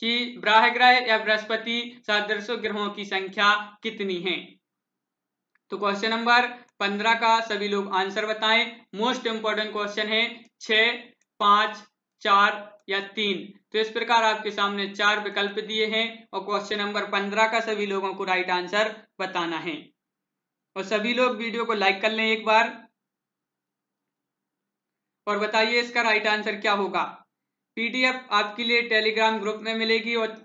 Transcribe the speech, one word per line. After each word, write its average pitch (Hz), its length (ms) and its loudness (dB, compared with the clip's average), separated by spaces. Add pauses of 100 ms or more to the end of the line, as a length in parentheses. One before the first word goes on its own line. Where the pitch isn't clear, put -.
कि 240 380 -2
ब्राह्य 220 320 6
ग्रह 247 360 6
या 220 120 4
बृहस्पति 220 840 -4
सदृश 208 460 -2 (120)
ग्रहों 208 300 -4
की 202 140 -10
संख्या 202 480 0 (300)
कितनी 208 380 -4
है? 175 140 -2 (1400)
तो 190 60 -6
question 202 320 0
number 233 380 4 (320)
पन्द्रह 202 360 0
का 226 260 4
सभी 208 260 -4
लोग 196 280 -2
answer 196 300 -2
बताएं, 220 400 0 (300)
Most 240 320 -2
important 214 440 -2
question 208 360 -4
है, 220 160 0 (380)
छः, 220 300 2 (480)
पाँच, 208 380 4 (440)
चार 202 680 2
या 196 100 -2 (100)
तीन। 202 360 -4 (260)
तो 214 80 0
इस 220 120 0
प्रकार 233 340 2
आपके 214 260 0
सामने 202 380 -2
चार 208 320 2
विकल्प 202 400 -4
दिए 214 260 -2
हैं 226 460 -4
और 190 80 -6
question 202 380 -4
number 202 300 -2
पन्द्रह 202 400 2
का 226 120 0
सभी 214 260 -2
लोगों 196 260 -2
को 190 120 -6
right 185 260 0
answer 196 440 0 (240)
बताना 175 400 -4
है। 151 180 -8 (960)
और 196 100 -4
सभी 214 280 0
लोग 247 240 2
video 233 280 -4
को 226 100 0
like 196 260 2
कर 220 100 2
लें 220 140 -2
एक 220 200 0
बार 226 320 4 (2500)
और 208 120 0
बताइए 226 420 2
इसका 240 220 -2
right 214 260 2
answer 214 280 0
क्या 208 160 0
होगा। 185 300 0 (760)
पीडीएफ 254 560 -2
आपके 214 300 0
लिए 233 200 2
Telegram 220 580 2
group 214 200 -4
में 220 140 -4
मिलेगी 226 400 0
और 226 120 0 (180)